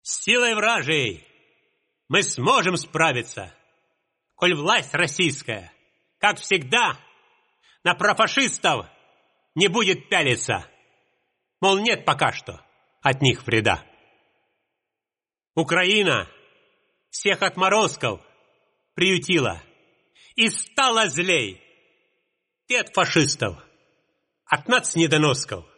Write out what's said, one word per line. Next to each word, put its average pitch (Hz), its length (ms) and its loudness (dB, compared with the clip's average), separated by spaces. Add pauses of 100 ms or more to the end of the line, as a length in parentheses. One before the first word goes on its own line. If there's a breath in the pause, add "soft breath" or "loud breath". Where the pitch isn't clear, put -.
С - 220 -10
силой 233 320 0
вражией 151 720 -2 (800)
мы 180 160 2
сможем 180 540 0
справиться, 123 760 -4 (800)
коль 180 200 0
власть 170 380 -2
российская, 135 800 -2 (440)
как 202 220 0
всегда, 180 580 -2 (880 soft breath)
на 175 100 2
профашистов 190 920 0 (680)
не 185 120 2
будет 190 400 0
пялиться. 127 600 -2 (960)
Мол, 196 160 4
нет 214 240 -2
пока 143 300 0
что - 280 -16 (400)
от 135 200 2
них 127 260 2
вреда. 107 380 0 (1700)
Украина 165 720 2 (800)
всех 190 320 -2
отморозков 185 800 0 (760)
приютила 165 680 0 (720 soft breath)
и 226 140 2
стала 226 580 0
злей. 143 540 -2 (1080)
Ты 247 120 0
от - 140 -8
фашистов, 131 680 0 (800)
от - 240 -2
нацнедоносков. 151 960 0 (120)